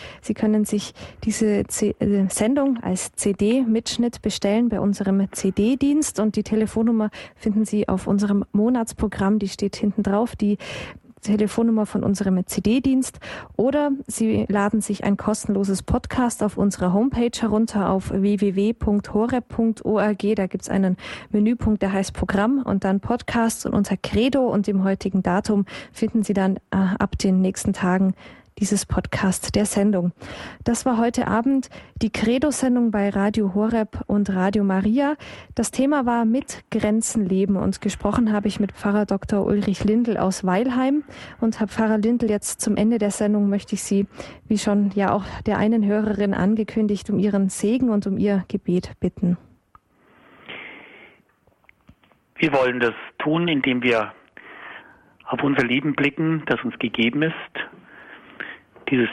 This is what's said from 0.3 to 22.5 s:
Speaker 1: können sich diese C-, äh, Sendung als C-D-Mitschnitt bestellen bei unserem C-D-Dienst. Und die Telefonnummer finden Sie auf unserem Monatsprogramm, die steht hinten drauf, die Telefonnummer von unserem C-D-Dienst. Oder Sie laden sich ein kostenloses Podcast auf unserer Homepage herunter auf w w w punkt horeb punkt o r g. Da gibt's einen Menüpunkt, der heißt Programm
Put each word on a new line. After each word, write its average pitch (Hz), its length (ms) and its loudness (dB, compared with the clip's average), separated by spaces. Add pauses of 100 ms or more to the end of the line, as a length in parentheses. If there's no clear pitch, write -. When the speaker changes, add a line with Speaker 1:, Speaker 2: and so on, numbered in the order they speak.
Speaker 1:
können 214 300 2
sich 208 300 -4 (320)
diese 208 400 0
C-, - 340 -2
äh, 202 300 2
Sendung 269 540 2
als - 320 -4
C-D-Mitschnitt 226 1040 0
bestellen 214 480 0
bei 208 100 -2
unserem 196 500 0
C-D-Dienst. 262 920 0
Und 214 160 0
die 208 60 0
Telefonnummer 220 680 0 (260)
finden 214 300 0
Sie 208 240 0
auf 190 180 -2
unserem 202 460 2
Monatsprogramm, 214 880 0
die 196 100 -2
steht - 260 -4
hinten 208 280 0
drauf, 202 340 0
die 208 200 2 (640)
Telefonnummer 214 680 2
von - 160 -2
unserem 190 420 2
C-D-Dienst. 254 760 2 (380)
Oder 285 320 2 (160)
Sie 220 420 0
laden 208 340 2
sich 202 220 -4
ein 202 140 2
kostenloses 196 640 -2
Podcast - 640 -2
auf 208 120 -2
unserer 190 380 0
Homepage 240 380 2 (100)
herunter 214 480 0
auf 190 220 0
w 196 300 2
w 202 140 2
w 208 180 2
punkt 208 380 0
horeb 240 360 0
punkt 226 360 -2
o 214 140 0
r 208 160 2
g. 202 220 0
Da 196 100 0
gibt's - 240 -6
einen 190 280 2 (340)
Menüpunkt, 214 500 2
der 196 120 0
heißt 196 220 -2
Programm 214 480 0